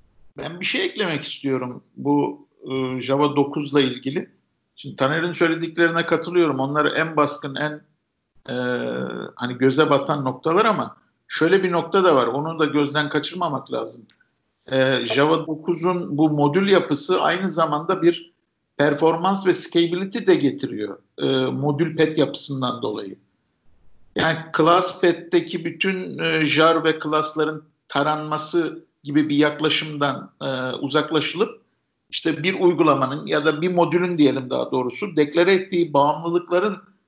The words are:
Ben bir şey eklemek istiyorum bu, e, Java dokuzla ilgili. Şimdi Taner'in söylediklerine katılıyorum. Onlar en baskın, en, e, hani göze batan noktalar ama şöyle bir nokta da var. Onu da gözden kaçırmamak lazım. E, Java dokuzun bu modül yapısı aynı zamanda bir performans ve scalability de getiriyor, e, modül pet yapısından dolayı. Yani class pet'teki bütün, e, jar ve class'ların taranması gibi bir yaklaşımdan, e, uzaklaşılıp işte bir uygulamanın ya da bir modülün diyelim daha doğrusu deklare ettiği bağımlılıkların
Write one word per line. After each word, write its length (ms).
Ben 220
bir 60
şey 200
eklemek 380
istiyorum 600
bu, 500
e, 380
Java 340
dokuzla 460
ilgili. 480
Şimdi 200
Taner'in 380
söylediklerine 720
katılıyorum. 540
Onlar 380
en 180
baskın, 400
en, 160
e, 20
hani 220
göze 320
batan 360
noktalar 400
ama 320
şöyle 360
bir 80
nokta 320
da 120
var. 120
Onu 320
da 60
gözden 440
kaçırmamak 640
lazım. 340
E, 340
Java 420
dokuzun 680
bu 120
modül 400
yapısı 520
aynı 280
zamanda 520
bir 300
performans 680
ve 60
scalability 760
de 80
getiriyor, 640
e, 100
modül 500
pet 220
yapısından 640
dolayı. 340
Yani 220
class 440
pet'teki 640
bütün, 540
e, 260
jar 380
ve 200
class'ların 600
taranması 960
gibi 260
bir 60
yaklaşımdan, 960
e, 340
uzaklaşılıp 840
işte 340
bir 160
uygulamanın 640
ya 200
da 160
bir 120
modülün 440
diyelim 320
daha 220
doğrusu 440
deklare 380
ettiği 400
bağımlılıkların 840